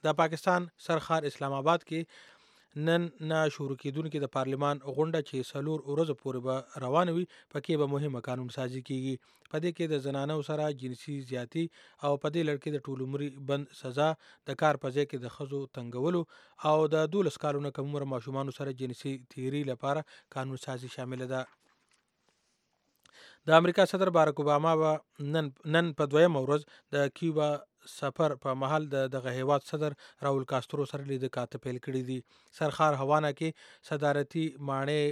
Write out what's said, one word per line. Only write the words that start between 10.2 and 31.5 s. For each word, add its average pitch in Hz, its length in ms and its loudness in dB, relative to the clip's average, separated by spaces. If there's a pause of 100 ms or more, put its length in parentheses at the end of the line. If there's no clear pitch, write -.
سره 151 160 0 (160)
جنسي 131 340 -8 (140)
زیاتي 127 340 -4 (420)
او 143 60 4 (120)
په 156 100 0
دې 170 140 2
لړ 147 160 0
کې 160 100 -4
د 135 140 -4
ټول 131 180 -4
عمري 143 240 -4 (220)
بند 139 260 -2
سزا، 139 320 0 (380)
د 135 160 -6
کار 147 200 4
په 139 120 -4
ځای 143 100 2
کې 143 180 -8
د 123 120 -8
ښځو 139 240 -6 (180)
تنګولو 127 440 0 (500)
او 156 60 6 (180)
د 156 180 4
دولس 190 300 0
کالو 143 240 0
نه 135 100 -4
کم 139 120 -4
عمره 143 260 -4
ماشومانو 135 420 -6
سره 139 240 -6
جنسي 131 320 -6 (220)
تیري 135 360 -4
لپاره 139 320 -2 (320)
قانون 131 300 -6
سازي 127 320 -8
شامله 127 340 -6
ده. 131 100 -2 (2000)
د - 100 -4
امریکا 175 340 8
صدر 185 240 2
باراک 156 260 6
اوباما 147 420 4
به 156 80 4 (420)
نن، 156 160 0 (240)
نن 170 120 6 (120)
په 151 160 2
دویمه 156 320 6
ورځ 147 160 2 (340)
د 143 240 2
کیوبا 156 300 0 (420)
سفر 147 420 0 (100)
په 131 180 -2
مهال 151 320 0
د 135 180 2
دغه 127 240 -4
هیواد 135 320 0
صدر 151 260 -2 (320)
راول 135 260 0
کاسترو 139 400 -2
سره 139 180 -8
لید 131 160 -2 (100)
کاته 123 300 -6